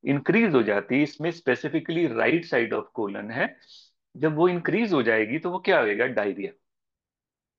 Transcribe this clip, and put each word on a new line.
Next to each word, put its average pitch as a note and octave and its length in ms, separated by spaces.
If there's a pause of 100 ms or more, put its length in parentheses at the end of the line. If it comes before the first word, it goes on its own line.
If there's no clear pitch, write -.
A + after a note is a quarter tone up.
इंक्रीज F3 500
हो B2 80
जाती G2+ 340
है, C#3+ 60
इसमें D3+ 280
specifically D#3+ 800
right A2+ 380
side A#2 220
of A2 100 (180)
colon G#2 300
है, E3 280 (580)
जब D3+ 180
वो E3 140
इंक्रीज F3+ 440
हो C#3+ 100
जाएगी A2 360
तो C3 120
वो - 80
क्या F3 220
होएगा, A2 260
डायरिया, G#2 460 (1080)